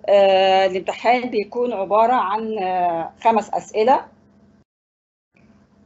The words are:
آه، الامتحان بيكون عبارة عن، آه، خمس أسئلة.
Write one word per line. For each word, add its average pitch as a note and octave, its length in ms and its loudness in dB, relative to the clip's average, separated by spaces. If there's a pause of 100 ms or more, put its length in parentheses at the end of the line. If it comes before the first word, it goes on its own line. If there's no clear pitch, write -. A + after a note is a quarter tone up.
آه، F#3+ 560 4
الامتحان G#3+ 640 -2
بيكون A#3+ 440 -4
عبارة G#3 400 0
عن، A3 440 -4
آه، F3+ 640 -4
خمس A3 320 0
أسئلة. A#3+ 520 0 (1800)